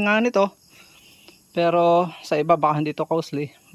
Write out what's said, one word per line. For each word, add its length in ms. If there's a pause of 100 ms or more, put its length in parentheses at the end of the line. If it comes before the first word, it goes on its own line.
nga 160
nito. 240 (1040)
Pero 560 (160)
sa 160
iba 160
baka 240
hindi 160
to 80
costly. 480 (240)